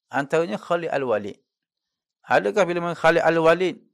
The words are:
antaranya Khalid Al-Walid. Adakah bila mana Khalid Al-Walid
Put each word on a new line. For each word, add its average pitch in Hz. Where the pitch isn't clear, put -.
antaranya 160
Khalid 170
Al-Walid. 110
Adakah 196
bila 175
mana 170
Khalid 165
Al-Walid 165